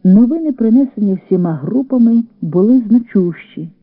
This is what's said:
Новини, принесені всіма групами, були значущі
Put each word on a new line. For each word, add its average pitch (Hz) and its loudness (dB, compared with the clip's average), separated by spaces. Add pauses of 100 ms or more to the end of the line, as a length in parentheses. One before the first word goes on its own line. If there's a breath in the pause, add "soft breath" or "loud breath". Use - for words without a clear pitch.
Новини, 247 2
принесені 226 0
всіма 175 -4
групами, 233 -2 (180)
були 190 2
значущі 180 -2 (120)